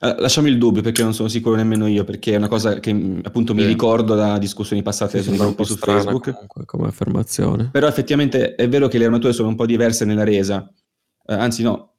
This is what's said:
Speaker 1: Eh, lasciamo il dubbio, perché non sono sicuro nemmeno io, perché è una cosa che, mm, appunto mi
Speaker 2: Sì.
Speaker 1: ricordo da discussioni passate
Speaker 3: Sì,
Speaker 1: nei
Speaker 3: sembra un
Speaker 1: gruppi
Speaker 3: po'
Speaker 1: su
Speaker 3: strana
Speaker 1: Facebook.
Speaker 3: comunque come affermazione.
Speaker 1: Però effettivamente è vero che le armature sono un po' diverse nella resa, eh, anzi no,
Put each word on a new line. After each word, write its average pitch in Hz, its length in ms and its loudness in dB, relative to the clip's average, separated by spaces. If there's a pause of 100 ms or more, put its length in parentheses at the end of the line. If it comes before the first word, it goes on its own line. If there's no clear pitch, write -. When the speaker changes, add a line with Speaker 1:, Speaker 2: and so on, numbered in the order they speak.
Speaker 1:
Eh, 120 180 -2
lasciamo 147 300 2
il 127 80 4
dubbio, 110 240 2
perché 113 200 0
non 110 120 2
sono 110 160 -4
sicuro 113 260 0
nemmeno 110 320 2
io, 104 160 2
perché 107 300 -4
è - 20 4
una 104 140 0
cosa 107 320 0
che, 110 120 -2
mm, 92 300 -2
appunto 113 300 -2
mi 107 80 2
Speaker 2:
Sì. 107 60 4
Speaker 1:
ricordo 113 480 2
da 104 220 2
discussioni 101 440 -4
passate 101 300 -4
Speaker 3:
Sì, - 40 -4
Speaker 1:
nei 98 80 -2
Speaker 3:
sembra 98 220 0
un 101 80 0
Speaker 1:
gruppi 107 160 -4
Speaker 3:
po' 107 40 -6
Speaker 1:
su 101 60 -6
Speaker 3:
strana 104 220 0
Speaker 1:
Facebook. 117 320 -4
Speaker 3:
comunque - 320 -16
come - 220 -4
affermazione. 107 840 -2
Speaker 1:
Però 143 160 2
effettivamente 143 680 0
è 120 120 2
vero 135 220 2
che 123 80 0
le 117 80 4
armature 117 260 2
sono 117 160 0
un 110 80 0
po' 117 100 -2
diverse 117 380 0
nella 107 220 0
resa, 98 440 0 (560)
eh, - 80 -6
anzi 113 300 -2
no, - 360 -2